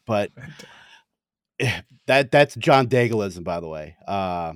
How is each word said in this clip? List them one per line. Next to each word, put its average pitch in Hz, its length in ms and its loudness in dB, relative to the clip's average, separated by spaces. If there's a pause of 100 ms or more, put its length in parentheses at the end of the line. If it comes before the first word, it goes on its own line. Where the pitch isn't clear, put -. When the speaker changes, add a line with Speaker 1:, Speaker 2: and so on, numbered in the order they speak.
Speaker 1:
but 104 300 -2
Speaker 2:
Mentor. - 1600 -12
Speaker 1:
<sighs> - 160 -12
that, 135 240 2
that's 143 240 4
John 135 320 4
Daigleism, 107 560 0
by 85 160 -6
the 82 80 -10
way. 78 280 -12 (120)
Uh, 87 480 -6